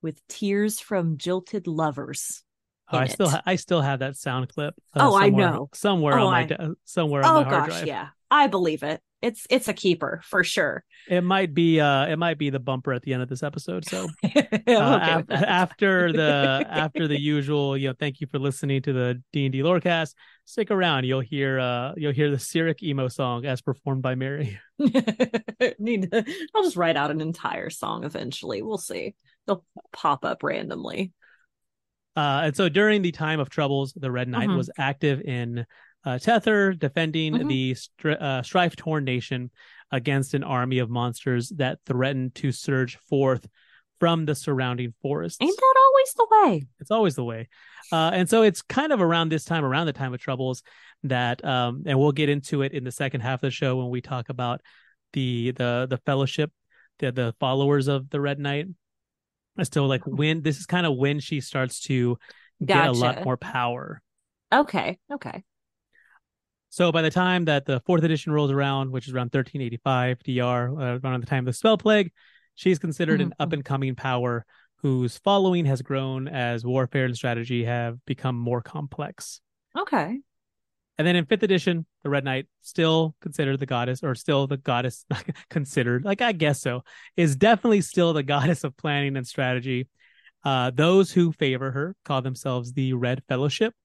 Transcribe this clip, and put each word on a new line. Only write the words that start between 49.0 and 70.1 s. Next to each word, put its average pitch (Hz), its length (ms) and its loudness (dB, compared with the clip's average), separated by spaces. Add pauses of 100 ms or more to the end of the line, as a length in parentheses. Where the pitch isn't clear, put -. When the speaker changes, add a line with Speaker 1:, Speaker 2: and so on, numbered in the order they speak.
Speaker 2:
around 165 280 2
this 156 140 -2
time, 165 200 0
around 139 220 0
the 147 60 -2
time 131 220 -6
of 123 60 -10
Troubles, 131 420 -4 (400)
that, 123 420 0
um, 127 400 0
and 139 140 2
we'll 147 140 6
get 143 180 0
into 143 320 -2
it 135 100 -4
in 135 120 -6
the 127 80 -8
second 135 280 -4
half 127 180 -2
of 139 100 -2
the - 20 -2
show 127 260 -2
when 123 140 -4
we 123 100 -6
talk 123 300 -8
about 123 320 -4 (500)
the, 123 400 -2
the, 123 380 -2
the 131 160 -2
Fellowship, 139 440 0 (500)
the, 131 120 -2
the 120 260 -2
followers 139 500 2
of 139 200 -2
the 143 120 -4
Red 143 180 -4
Knight. 143 280 -4 (920)
As 185 120 -2
to, 147 120 2
like, 135 240 0
Speaker 1:
Oh. - 60 -8
Speaker 2:
when, 156 300 0
this 147 160 -2
is - 80 -14
kind 175 200 0
of 143 100 0
when 139 240 0
she 143 200 -6
starts 131 420 -4
to 123 340 0 (480)
get 165 220 4
a 131 60 2
lot 123 240 2
Speaker 1:
Gotcha. - 80 -8
Speaker 2:
more 127 120 -2
power. 123 640 -6 (520)
Speaker 1:
Okay, 233 460 0 (140)
okay. - 300 -10 (1300)
Speaker 2:
So 175 220 2
by 165 100 2
the 160 80 2
time 180 360 2
that 143 180 2
the 135 160 0
fourth 165 240 2
edition 160 280 0
rolls 147 180 2
around, 135 420 0
which 131 160 -6
is 131 60 -10
around 123 180 -2
thirteen 135 300 -2
eighty-five 123 600 0